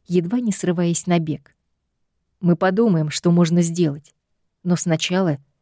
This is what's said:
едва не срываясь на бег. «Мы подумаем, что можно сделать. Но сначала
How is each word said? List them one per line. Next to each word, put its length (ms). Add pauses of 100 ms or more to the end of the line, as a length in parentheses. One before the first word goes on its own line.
едва 320
не 120
срываясь 560
на 120
бег. 360 (840)
«Мы 160
подумаем, 540
что 220
можно 300
сделать. 520 (500)
Но 120
сначала 640 (240)